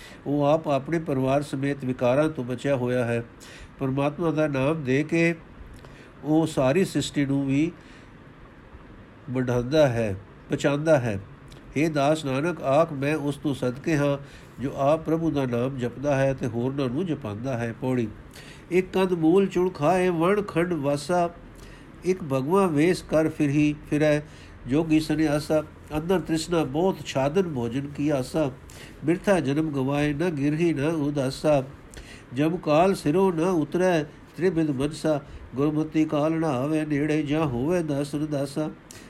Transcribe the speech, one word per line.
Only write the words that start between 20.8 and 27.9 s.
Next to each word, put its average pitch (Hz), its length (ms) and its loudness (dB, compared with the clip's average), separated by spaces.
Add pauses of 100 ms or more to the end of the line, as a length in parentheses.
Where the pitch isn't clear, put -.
ਇੱਕ 185 200 -2
ਭਗਵਾਂ 151 440 2
ਵੇਸ 165 340 2
ਕਰ 156 280 2
ਫਿਰਹੀ 147 460 2 (140)
ਫਿਰੈ 151 320 2 (460)
ਜੋਗੀ 156 320 2
ਸੰਨਿਆਸਾ। 151 640 0 (340)
ਅੰਦਰ 170 220 0
ਤ੍ਰਿਸ਼ਨਾ 160 440 0
ਬਹੁਤ 156 320 0 (100)
ਛਾਦਨ 151 480 0
ਭੋਜਨ 127 340 -4
ਕੀ 143 220 -4